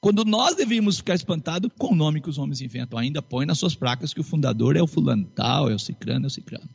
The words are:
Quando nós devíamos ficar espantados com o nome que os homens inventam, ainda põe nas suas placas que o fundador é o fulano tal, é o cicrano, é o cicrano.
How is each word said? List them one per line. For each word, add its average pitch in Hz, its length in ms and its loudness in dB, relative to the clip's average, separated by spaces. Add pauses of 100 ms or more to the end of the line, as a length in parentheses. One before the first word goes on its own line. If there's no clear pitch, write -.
Quando 208 240 4
nós 233 320 2
devíamos 220 400 2
ficar - 180 -2
espantados 175 600 -2
com - 160 0
o 180 40 6
nome 151 260 2
que 170 80 -8
os 143 80 -6
homens 139 240 -4
inventam, 123 360 -8
ainda 139 220 -2
põe 127 240 -4
nas 156 140 0
suas 180 160 0
placas 127 400 -2
que - 60 -8
o 151 40 0
fundador 131 520 2
é 170 60 4
o 170 40 4
fulano 117 480 2
tal, 127 340 2
é 110 60 2
o 101 40 -2
cicrano, - 460 -4
é 139 40 -2
o - 20 -4
cicrano. - 440 -14